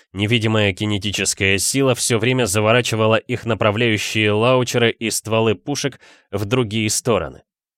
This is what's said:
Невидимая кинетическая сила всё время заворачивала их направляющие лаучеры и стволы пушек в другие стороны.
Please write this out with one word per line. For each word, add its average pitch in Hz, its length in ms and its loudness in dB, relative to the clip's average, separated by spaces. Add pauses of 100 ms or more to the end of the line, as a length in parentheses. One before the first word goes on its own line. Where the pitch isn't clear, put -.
(120)
Невидимая 107 600 2
кинетическая 101 840 -2
сила 135 360 0
всё - 240 -2
время 123 280 0
заворачивала 110 720 2
их 120 300 -6
направляющие 107 880 0
лаучеры 120 580 2
и - 200 -4
стволы 110 440 0
пушек 139 460 -6 (320)
в 101 140 -4
другие 110 440 0
стороны. 85 520 -2 (360)